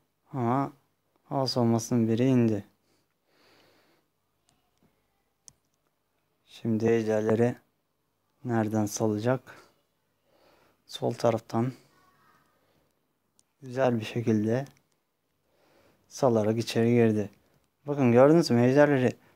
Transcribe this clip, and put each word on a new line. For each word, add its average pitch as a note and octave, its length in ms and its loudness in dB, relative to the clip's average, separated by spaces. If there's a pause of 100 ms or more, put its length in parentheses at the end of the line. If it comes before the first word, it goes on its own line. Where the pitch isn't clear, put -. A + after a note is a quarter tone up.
(320)
ama C3+ 400 -4 (520)
hava C3+ 220 -6
savunmasının A#2 640 0
biri A2+ 160 0
indi. A#2 400 0 (3750)
Şimdi A2+ 420 -4
ejderleri A2 680 0 (880)
nereden A2 420 -2
salacak? A2 720 -4 (1400)
Sol B2 200 -6
taraftan A#2 600 -2 (1900)
güzel B2+ 380 0
bir A2 40 -6
şekilde A2+ 600 0 (1400)
salarak A2+ 500 0
içeri A#2 320 -2
girdi. A2 400 2 (560)
Bakın C#3 260 0
gördünüz D3 380 6
mü? A#2+ 160 2
Ejderleri C3+ 460 2 (240)